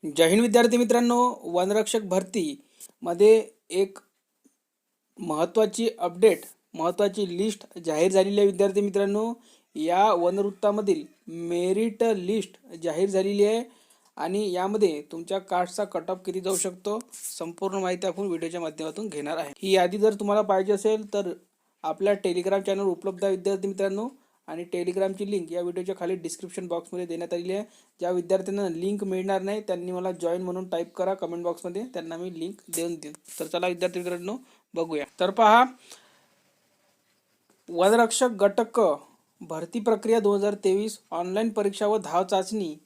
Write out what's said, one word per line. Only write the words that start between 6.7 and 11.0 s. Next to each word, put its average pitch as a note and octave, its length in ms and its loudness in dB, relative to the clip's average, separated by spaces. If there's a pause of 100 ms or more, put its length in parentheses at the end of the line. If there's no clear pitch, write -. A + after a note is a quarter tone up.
महत्त्वाची F3+ 640 -2
लिस्ट G#3 400 -4
जाहीर E3 340 2
झालेली G3 280 4
आहे G3+ 60 6
विद्यार्थी G3 340 2
मित्रांनो. G3+ 540 0 (400)
या F3+ 380 4
वनवृत्तामधील G3 920 0 (240)